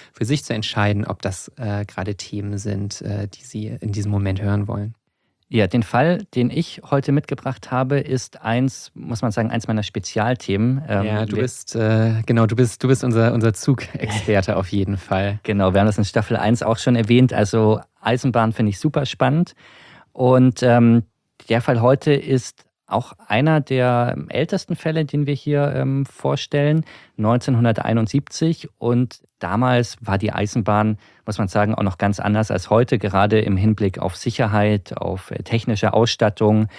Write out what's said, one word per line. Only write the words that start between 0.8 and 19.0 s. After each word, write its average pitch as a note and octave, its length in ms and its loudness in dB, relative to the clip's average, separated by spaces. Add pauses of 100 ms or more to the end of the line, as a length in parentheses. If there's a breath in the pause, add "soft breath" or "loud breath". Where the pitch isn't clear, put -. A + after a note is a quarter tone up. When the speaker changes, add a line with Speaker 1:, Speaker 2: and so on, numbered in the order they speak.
Speaker 1:
ob - 160 -8
das, - 340 -8
äh, G#2 300 -6
gerade G2+ 300 -6
Themen G2+ 420 -8
sind, G2+ 440 -6
äh, G#2 280 -6
die - 140 -20
sie G#2+ 240 -10
in G#2+ 260 -8
diesem G#2 180 -4
Moment G2 300 -2
hören G2+ 260 -2
wollen. G#2+ 260 -6 (540)
Speaker 2:
Ja, G#2+ 200 2
den A#2 160 0
Fall, D#3 500 0
den B2 160 0
ich - 400 -6
heute C#3 220 0
mitgebracht - 600 -6
habe, C3 280 0
ist - 420 -6
eins, B2 540 -2
muss - 260 -8
man A#2 100 0
sagen, A2+ 200 -2
eins A#2 160 -4
meiner G#2+ 160 0
Spezialthemen. A2+ 1040 -2
Ähm, G#2 180 0
Speaker 1:
Ja, G#2+ 200 -2
du G2+ 100 -4
Speaker 2:
wir G#2+ 80 0
Speaker 1:
bist, - 320 -8
äh, A2+ 500 2
genau, A2+ 220 4
du A2 80 -2
bist, A#2+ 280 2
du B2+ 40 2
bist C3 160 2
unser, A#2 280 4
unser A2+ 220 2
Zugexperte G#2+ 1040 -2
Speaker 2:
<laughs> - 0 -
Speaker 1:
auf F#2 120 -2
jeden G2 280 -2
Fall. G2+ 460 -4
Speaker 2:
Genau, G2 300 2
wir G2 80 4
haben G#2 60 6
das G#2+ 120 0
in G#2 60 0
Staffel A2+ 300 -2
eins A2 280 0
auch A2+ 160 0
schon B2 160 0
erwähnt. A#2+ 360 4
Also G#2+ 480 2 (220)
Eisenbahn A2+ 520 0
finde G#2+ 180 0
ich G2 80 -8
super D3 260 -2